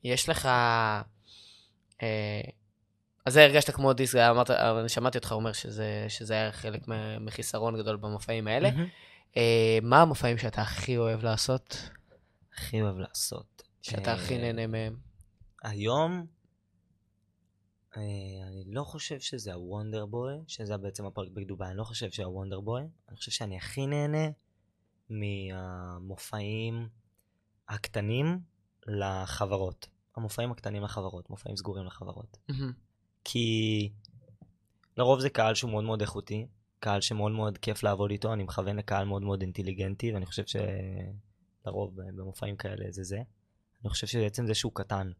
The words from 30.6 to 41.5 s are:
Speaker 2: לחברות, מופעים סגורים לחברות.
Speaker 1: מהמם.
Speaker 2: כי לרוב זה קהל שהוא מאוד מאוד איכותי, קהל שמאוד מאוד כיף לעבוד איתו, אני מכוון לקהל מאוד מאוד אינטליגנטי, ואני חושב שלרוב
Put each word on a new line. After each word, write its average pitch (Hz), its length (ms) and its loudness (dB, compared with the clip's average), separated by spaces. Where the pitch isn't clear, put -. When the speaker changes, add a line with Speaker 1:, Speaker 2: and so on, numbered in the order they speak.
Speaker 2:
לחברות, 92 460 -8
מופעים 101 260 -8
סגורים 95 300 -6
לחברות. 95 520 -12
Speaker 1:
מהמם. 135 220 -2
Speaker 2:
כי 110 680 2
לרוב 127 220 6
זה 131 100 2
קהל 110 260 4
שהוא 117 160 -2
מאוד 107 120 0
מאוד 110 180 -2
איכותי, 104 460 -4
קהל 101 220 0
שמאוד 107 300 0
מאוד 107 260 0
כיף - 260 -2
לעבוד 101 280 4
איתו, 107 220 0
אני 104 100 -2
מכוון 95 320 -2
לקהל 101 300 0
מאוד 98 160 -2
מאוד 98 200 0
אינטליגנטי, 95 720 -4
ואני 95 120 -2
חושב - 200 -6
שלרוב 95 1500 -6